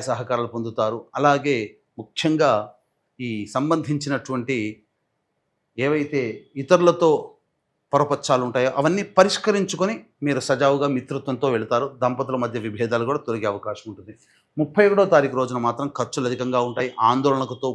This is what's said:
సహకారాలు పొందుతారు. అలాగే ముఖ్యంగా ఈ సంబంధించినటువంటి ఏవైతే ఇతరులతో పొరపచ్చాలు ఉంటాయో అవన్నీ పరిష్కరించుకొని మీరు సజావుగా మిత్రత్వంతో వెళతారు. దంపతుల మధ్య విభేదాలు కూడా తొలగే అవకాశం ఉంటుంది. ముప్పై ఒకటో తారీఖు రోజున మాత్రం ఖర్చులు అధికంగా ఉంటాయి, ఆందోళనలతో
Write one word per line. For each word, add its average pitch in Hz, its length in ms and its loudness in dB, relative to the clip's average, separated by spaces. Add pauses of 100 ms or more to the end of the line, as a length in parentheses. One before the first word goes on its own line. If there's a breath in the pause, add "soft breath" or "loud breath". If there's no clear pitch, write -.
సహకారాలు 120 440 -2
పొందుతారు. 113 460 -4 (180)
అలాగే 143 380 2 (440)
ముఖ్యంగా 156 520 0 (760)
ఈ - 20 -4 (260)
సంబంధించినటువంటి 139 1000 -2 (1200)
ఏవైతే 147 440 -2 (400)
ఇతరులతో 175 480 4 (840)
పొరపచ్చాలు 143 540 0
ఉంటాయో 127 320 0
అవన్నీ 175 240 0 (160)
పరిష్కరించుకొని 196 760 2 (320)
మీరు 135 220 0
సజావుగా 139 460 2
మిత్రత్వంతో 131 600 -4
వెళతారు. 120 320 0 (160)
దంపతుల 127 400 -2
మధ్య 117 220 -4
విభేదాలు 113 460 -2
కూడా 147 160 -2
తొలగే 110 260 -4
అవకాశం 104 380 -8
ఉంటుంది. 101 220 -18 (480 soft breath)
ముప్పై 151 280 4
ఒకటో 196 240 6
తారీఖు 139 280 4
రోజున 127 260 -2
మాత్రం 131 220 -2 (100)
ఖర్చులు 123 320 -2
అధికంగా 123 380 0
ఉంటాయి, 120 200 -4 (200)
ఆందోళనలతో 131 680 0